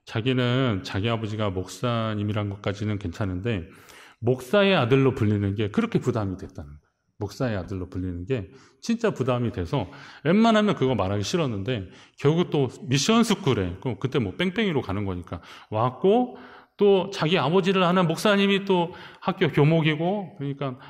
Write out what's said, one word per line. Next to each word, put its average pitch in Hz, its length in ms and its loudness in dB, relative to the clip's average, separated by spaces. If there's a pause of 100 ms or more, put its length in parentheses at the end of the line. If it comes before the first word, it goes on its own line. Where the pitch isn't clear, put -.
자기는 123 800 0
자기 104 260 -2
아버지가 110 400 -2
목사님이란 104 1000 -2
것까지는 101 500 -4
괜찮은데 92 680 -4 (520)
목사의 190 560 2
아들로 135 400 4
불리는 101 400 2
게 104 140 -2
그렇게 226 300 0
부담이 101 380 -2
됐다는 - 320 -14
거예요. 73 100 -20 (400)
목사의 110 380 -4
아들로 92 320 -8
불리는 90 360 -6
게 104 240 -4 (320)
진짜 226 300 0
부담이 120 420 -2
돼서 92 360 -4 (360)
웬만하면 214 500 4
그거 131 200 0
말하기 101 280 0
싫었는데 113 680 -4 (300)
결국 156 300 2
또 139 200 0 (140)
미션 165 400 2
스쿨에, 110 580 0
그, 120 180 -4
그때 139 200 -2
뭐 95 160 -2
뺑뺑이로 180 460 -2
가는 101 240 -4
거니까 90 360 -8 (280)
왔고, 185 680 0 (380)
또 196 360 4
자기 170 260 0
아버지를 180 460 2
아는 180 240 4
목사님이 196 580 2
또 175 280 0 (280)
학교 180 280 0
교목이고, 160 880 2
그러니까 139 420 -6 (100)